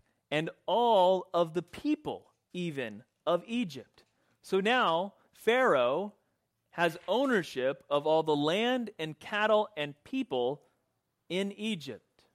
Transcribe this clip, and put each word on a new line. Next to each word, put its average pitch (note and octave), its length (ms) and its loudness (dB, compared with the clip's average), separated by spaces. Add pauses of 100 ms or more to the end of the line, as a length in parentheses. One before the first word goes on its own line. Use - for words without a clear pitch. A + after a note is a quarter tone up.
(320)
and D#3+ 180 -2 (160)
all F#3+ 680 4
of E3+ 220 2
the E3+ 80 -2
people - 640 -6 (260)
even C3+ 520 -8 (200)
of E3+ 220 0
Egypt. G3 580 -8 (380)
So F#3+ 180 -2
now G3 540 2 (180)
Pharaoh G3 800 2 (580)
has E3 360 -2
ownership F3+ 840 0
of D3 160 0
all D#3 200 2
the D#3 100 2
land G#3+ 640 0
and D#3 220 -8
cattle G#3+ 560 2
and D3 260 -6
people C#3+ 580 -4 (680)
in G3 240 -4
Egypt. F3 720 -10 (100)